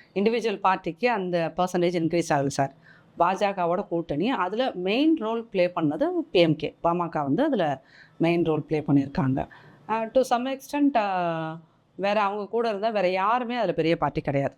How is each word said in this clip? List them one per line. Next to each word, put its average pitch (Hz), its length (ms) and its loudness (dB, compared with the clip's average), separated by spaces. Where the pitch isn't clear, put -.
இண்டிவிஜுவல் 208 480 0
பார்ட்டிக்கு 185 440 0
அந்த 180 500 0
பர்சன்டேஜ் 180 460 0
இன்க்ரீஸ் 165 300 0
ஆகுது 139 180 2
சார். 139 240 -2
பாஜகவோட 185 680 0
கூட்டணி 170 420 -2
அதுல 214 440 -2
மெயின் 226 420 2
ரோல் 226 280 -4
ப்ளே 180 300 0
பண்ணது 165 320 0
பி 190 100 6
எம் 156 160 6
கே. - 260 -8
பாமக 165 400 -2
வந்து 147 220 0
அதுல 180 380 0
மெயின் 170 280 2
ரோல் 156 180 0
ப்ளே 151 180 -4
பண்ணியிருக்காங்க. 139 680 0
அ, 220 240 -4
to 254 240 2
some 240 100 -2
extent, 277 500 0
அ, 170 640 -2
வேற 202 280 0
அவங்க 202 260 -4
கூட 233 200 -2
இருந்தா 208 200 -2
வேற 202 220 0
யாருமே 226 460 0
அதுல 202 160 0
பெரிய 160 240 0
பார்ட்டி 151 240 -2
கிடையாது 139 380 -2